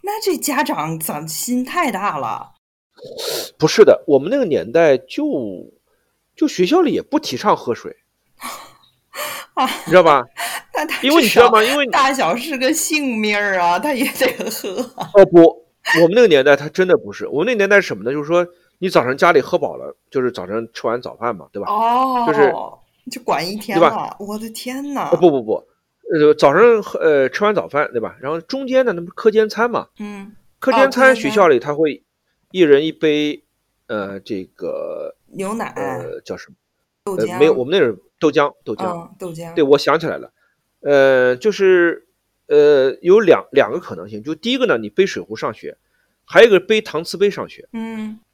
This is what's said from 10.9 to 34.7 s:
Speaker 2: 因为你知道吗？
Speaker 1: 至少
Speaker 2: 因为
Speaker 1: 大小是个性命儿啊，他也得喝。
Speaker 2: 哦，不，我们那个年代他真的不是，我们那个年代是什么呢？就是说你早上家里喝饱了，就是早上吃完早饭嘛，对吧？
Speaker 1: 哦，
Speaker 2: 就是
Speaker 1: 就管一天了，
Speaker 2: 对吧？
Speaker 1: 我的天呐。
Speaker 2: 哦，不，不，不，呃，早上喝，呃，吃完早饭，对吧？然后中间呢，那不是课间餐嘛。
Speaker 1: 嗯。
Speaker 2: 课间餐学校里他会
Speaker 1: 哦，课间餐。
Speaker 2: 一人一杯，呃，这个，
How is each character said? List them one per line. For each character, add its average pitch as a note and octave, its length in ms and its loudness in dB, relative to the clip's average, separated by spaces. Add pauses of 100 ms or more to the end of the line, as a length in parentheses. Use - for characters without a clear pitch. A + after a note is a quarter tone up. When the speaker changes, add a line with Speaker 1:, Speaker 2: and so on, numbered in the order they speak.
Speaker 2:
因 C4+ 100 0
为 D#4+ 120 4
你 A3 40 2
知 A#3 120 4
道 A#3+ 100 8
吗？ A3 120 6
Speaker 1:
至 A3+ 60 2
少 C4+ 60 0
Speaker 2:
因 D4 60 -2
为 C#4 80 0
Speaker 1:
大 C4+ 260 2
小 F3+ 220 0
是 C4+ 220 -8
个 C4 160 0
性 C#4+ 440 -4
命 G#3+ 180 -2
儿 G3+ 220 -2
啊， F3 220 0
他 C#4+ 140 -4
也 A3+ 180 -2
得 E3+ 160 -2 (220)
喝。 - 200 -10 (440)
Speaker 2:
哦， G3 180 10
不， E3 340 6 (360)
我 E3+ 60 6
们 E3+ 40 2
那 A#3 100 4
个 A#3 60 6
年 C#3+ 160 4
代 C#3+ 120 6
他 D3 120 -8
真 F#3 180 0
的 E3+ 120 4
不 G#2 140 -8
是， G2+ 160 -12
我 B2+ 100 -6
们 E3+ 80 0
那 B3+ 80 -2
个 A3 40 -2
年 G3 120 0
代 G3+ 100 6
是 - 80 -2
什 A2+ 100 -8
么 F#2 60 -14
呢？ B2 80 -4
就 D3 100 -6
是 C#3+ 60 -10
说 F3 180 0 (340)
你 F#3 100 -4
早 E3 160 2
上 C3 100 -2
家 F3 160 2
里 D#3 80 6
喝 E3+ 180 -2
饱 F#2 200 -6
了， C#2 180 -14 (160)
就 C3+ 100 -2
是 B2 80 -2
早 F#2+ 160 -10
上 A2 280 -8
吃 - 120 -12
完 B2 160 -2
早 B2 140 -14
饭 A#2 180 -4
嘛， D2+ 200 -14
对 G2+ 100 -10
吧？ - 80 -6
Speaker 1:
哦， A#3+ 560 -2
Speaker 2:
就 D3+ 60 0
是 C#3+ 200 4 (560)
Speaker 1:
就 - 120 -14
管 E3 280 -4
一 G3+ 60 -10
天 G#3 240 -4
了， E3 100 6
Speaker 2:
对 A3 60 -4
吧？ - 240 -10
Speaker 1:
我 G#3 180 -10
的 A3 120 -12
天 C4+ 440 -12
呐。 F#3 200 -6
Speaker 2:
哦， - 20 2
不， E3 160 4
不， C3+ 100 -4
不， G#2+ 240 -6 (480)
呃， D3+ 200 4
早 D3 200 4
上 A3 300 4
喝， - 160 -8
呃， C#3+ 300 2
吃 - 160 -4
完 G#3+ 100 0
早 G#2+ 100 -2
饭， C#3 280 -4
对 A#2 80 -4
吧？ F#2 180 -10
然 C3+ 100 -8
后 E3 120 -6
中 C4+ 260 -8
间 C4 180 2
呢， A3+ 60 0
那 F3 80 -6
不 E3+ 80 -12
是 F#3 60 -20
课 - 180 2
间 A3 160 2
餐 A#3 240 -4
嘛。 D#3 160 -4 (120)
Speaker 1:
嗯。 G#3 360 -16 (240)
Speaker 2:
课 C4 140 0
间 C4+ 180 4
餐 B3+ 240 4
学 A3 140 -4
校 G3+ 180 4
里 C3 120 4
他 D3 140 -6
会 D3 40 -6
Speaker 1:
哦， - 20 -8
课 D#3+ 140 2
间 - 80 -14
餐。 - 40 -20 (460)
Speaker 2:
一 F#3 100 0
人 D3 240 6
一 D#3+ 60 -4
杯， D3+ 520 -2 (440)
呃， G2 320 -8
这 F#2+ 240 -8
个， - 720 -10 (120)